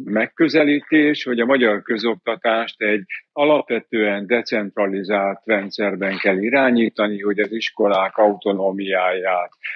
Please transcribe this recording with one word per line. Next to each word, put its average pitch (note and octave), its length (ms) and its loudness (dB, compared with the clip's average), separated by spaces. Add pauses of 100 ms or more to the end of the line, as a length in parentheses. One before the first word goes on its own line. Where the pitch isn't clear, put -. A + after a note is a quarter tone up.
megközelítés, D3 1200 0
hogy A#2+ 160 -2
a A#2 60 2
magyar A#2 360 2
közoktatást A2+ 1000 -2
egy G#2 220 0 (280)
alapvetően A#2 960 0
decentralizált G2 1160 -2
rendszerben G2 720 -2
kell G2 200 2
irányítani, A2+ 840 2
hogy G2+ 180 -2
az G2+ 120 -2
iskolák G2+ 640 -2
autonómiáját, F#2+ 1300 0 (240)